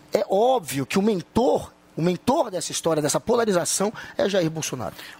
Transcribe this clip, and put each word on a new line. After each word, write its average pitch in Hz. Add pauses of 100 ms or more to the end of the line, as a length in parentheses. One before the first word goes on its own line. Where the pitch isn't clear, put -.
(140)
é -
óbvio 190
que -
o 190
mentor, 220 (240)
o 151
mentor 214
dessa 175
história, 156
dessa 147
polarização, 208 (260)
é 196
Jair 180
Bolsonaro. 143 (240)